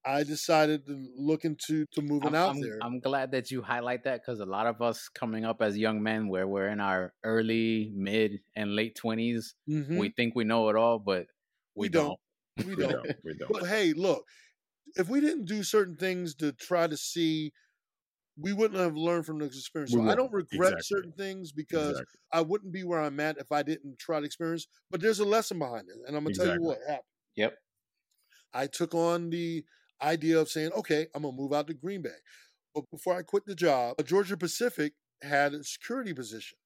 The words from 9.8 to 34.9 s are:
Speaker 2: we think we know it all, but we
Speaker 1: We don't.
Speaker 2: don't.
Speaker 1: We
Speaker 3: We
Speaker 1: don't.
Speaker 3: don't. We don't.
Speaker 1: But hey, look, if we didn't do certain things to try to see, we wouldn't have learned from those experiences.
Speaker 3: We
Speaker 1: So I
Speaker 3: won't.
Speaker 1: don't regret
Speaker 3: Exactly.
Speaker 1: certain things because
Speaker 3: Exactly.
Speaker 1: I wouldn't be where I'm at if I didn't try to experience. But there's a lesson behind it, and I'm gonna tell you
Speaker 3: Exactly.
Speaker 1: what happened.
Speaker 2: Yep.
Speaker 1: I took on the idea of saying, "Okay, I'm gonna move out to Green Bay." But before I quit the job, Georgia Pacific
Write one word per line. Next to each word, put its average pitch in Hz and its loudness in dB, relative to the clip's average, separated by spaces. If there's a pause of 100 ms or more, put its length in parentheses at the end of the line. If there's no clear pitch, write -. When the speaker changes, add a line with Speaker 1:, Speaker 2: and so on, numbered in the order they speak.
Speaker 2:
we 202 0
think 117 0
we 120 2
know 110 4
it 104 2
all, 117 6
but 95 0 (480)
we 104 -2
Speaker 1:
We - 0
don't. 156 2 (380)
Speaker 2:
don't. - -6
Speaker 1:
We 196 -6
Speaker 3:
We 185 0
Speaker 1:
don't. 175 0
Speaker 3:
don't. - -4
We 160 -8
don't. - -6
Speaker 1:
But 214 0
hey, 190 4
look, 170 2 (680)
if 180 0
we 277 2
didn't 302 0
do 208 -4
certain 185 2
things 180 -2
to 147 0
try 170 0
to 156 -2
see, 160 -2 (840)
we 175 -4
wouldn't 202 2
have 170 2
learned 170 0
from 156 -6
those 135 -6
experiences. 135 -4
Speaker 3:
We 117 6
Speaker 1:
So - 2
I 214 4
Speaker 3:
won't. 208 4
Speaker 1:
don't 254 0
regret 185 2
Speaker 3:
Exactly. 165 -4
Speaker 1:
certain 185 -4
things 190 -10
because 151 -2
Speaker 3:
Exactly. - -10 (120)
Speaker 1:
I 165 2
wouldn't 190 -2
be 185 -6
where 175 0
I'm 147 -2
at 151 -2
if 139 -8
I 147 2
didn't 143 -6
try 156 -2
to 147 -4
experience. 165 -4 (240)
But 175 -4
there's 214 4
a 208 4
lesson 208 2
behind 120 -4
it, - -20 (100)
and 143 -6
I'm 151 -2
gonna 156 0
tell 180 2
you - 4
Speaker 3:
Exactly. 170 0
Speaker 1:
what 131 -2 (100)
happened. 139 -6 (300)
Speaker 2:
Yep. 107 0 (960)
Speaker 1:
I 135 -2
took 170 -4
on 170 2
the 165 -4 (360)
idea 160 4
of 156 4
saying, 160 -2
"Okay, 160 0
I'm 147 -4
gonna 131 -6
move 139 -2
out 147 0
to 165 -8
Green 175 -6
Bay." - -8 (560)
But 147 -6
before 175 -2
I 180 -6
quit 202 0
the 196 -8
job, 135 4 (100)
Georgia 190 2
Pacific 165 -2 (280)